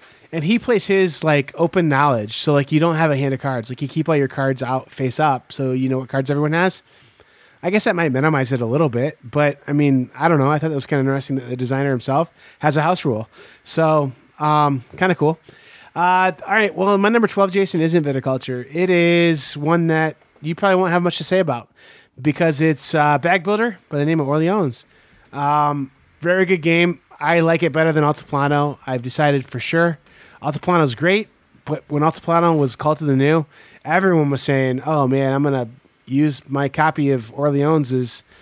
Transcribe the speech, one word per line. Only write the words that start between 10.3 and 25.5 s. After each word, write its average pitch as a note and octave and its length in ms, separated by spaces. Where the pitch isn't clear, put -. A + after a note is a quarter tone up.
know. C3+ 120
I D3+ 80
thought D#3+ 100
that D#3 80
was C3+ 100
kinda C#3+ 140
interesting C3+ 360
that B2 120
the B2+ 80
designer C3+ 340
himself C3+ 400
has D3 160
a D#3 60
house F3 240
rule. A2+ 200
So, D#3 480
um, D3 460
kinda F#3 160
cool. D#3 260
Uh, F#3 340
all - 60
right, G#3 220
well, G3 240
my G3+ 100
number A3+ 180
twelve, G3 240
Jason, F#3 300
isn't D#3+ 240
viticulture. C3 680
It F3+ 180
is E3+ 640
one E3 320
that D#3+ 260
you D#3+ 120
probably F#3+ 220
won't F#3 160
have F3 100
much F3 160
to - 60
say F#3 160
about C3 280
because D3+ 380
it's, D#3+ 340
uh, D3 240
Bag E3+ 240
Builder G#3 360
by D3+ 100
the C#3+ 60
name D#3+ 160
of C3+ 80
Orleans. D#3 560
Um, D3 580